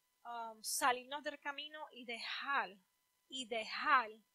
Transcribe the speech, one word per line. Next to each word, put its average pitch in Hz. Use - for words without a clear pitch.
um, 226
salirnos 254
del 285
camino 302
y 247
dejar, 226
y 262
dejar 233